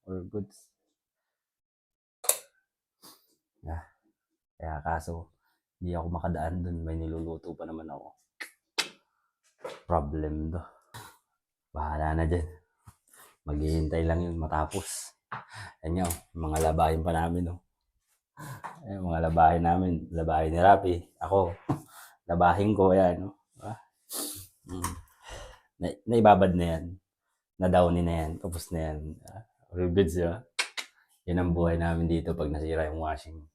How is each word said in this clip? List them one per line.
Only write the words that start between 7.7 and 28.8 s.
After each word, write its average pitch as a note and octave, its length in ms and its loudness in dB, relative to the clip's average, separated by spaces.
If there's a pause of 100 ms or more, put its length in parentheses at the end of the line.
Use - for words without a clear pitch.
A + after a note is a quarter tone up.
ako. - 160 -16 (1800)
Problem D#2 680 -2
to. F2 80 -6 (1120)
Bahala D2+ 420 -2
na E2 120 2
dyan. E2+ 200 0 (960)
Maghihintay D#2 640 0
lang E2+ 160 2
yun E2 160 -4
matapos. D#2 760 -4 (680)
Ayan E2+ 200 -2
nyo, F2 40 0 (240)
mga D#2+ 400 0
labahin D#2+ 320 2
pa E2+ 80 0
namin, E2+ 400 -2
no? F2 40 -8 (1300)
Ayan, G2 160 -6
mga E2+ 160 0 (120)
labahin E2 320 6
namin. F2+ 300 2 (220)
Labahin D#2+ 400 0
ni E2+ 80 2
Rapi. F#2+ 320 8 (240)
Ako. F2+ 320 2 (320)
<laughs> - 480 -20
Labahin F2 400 4
ko, F#2+ 240 6
ayan, F#2 320 4
no? - 40 -10 (200)
Diba? - 220 -14 (1000)
Mm. F2 220 -6 (880)
Na, F2 40 -2 (200)
naibabad G#2 480 8
na F2 160 2
yan. D#2+ 120 -2 (760)
Nadowny F2+ 400 6
na E2+ 240 0
yan. D#2+ 160 -4
Tapos E2+ 320 -10
na E2 80 -4
yan. D#2 200 -4 (280)